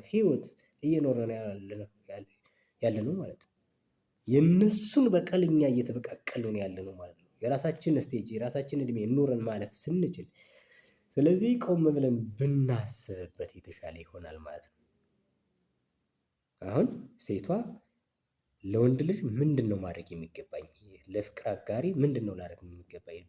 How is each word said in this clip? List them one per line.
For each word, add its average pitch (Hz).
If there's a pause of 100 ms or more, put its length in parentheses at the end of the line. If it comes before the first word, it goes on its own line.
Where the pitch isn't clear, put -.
ህይወት 196 (360)
እየኖረን 135
ያለነው፣ 104 (180)
ያለ-፣ 98 (500)
ያለነው 113
ማለት 143
ነው። - (800)
የእነሱን 185
በቀል 180
እኛ 160
እየተበቃቀልን 120
ያለነው 95
ማለት -
ነው። - (100)
የራሳችን 139
ስቴጅ፣ 110
የራሳችን 131
እድሜ 120 (100)
ኑረን 127
ማለፍ 107
ስንችል፣ 175 (840)
ስለዚህ 185
ቆም 175
ብለን 139 (200)
ብናስብበት 113
የተሻለ -
ይሆናል 82
ማለት 76
ነው። - (1800)
አሁን 113 (340)
ሴቷ - (1160)
ለወንድ 120
ልጅ 185 (120)
ምንድን 131
ነው 101
ማድረግ 87
የሚገባኝ? - (420)
ለፍቅር 101
አጋሪ 107
ምንድን 135
ነው 98
ላደርግ 87
የሚገባኝ? 87 (120)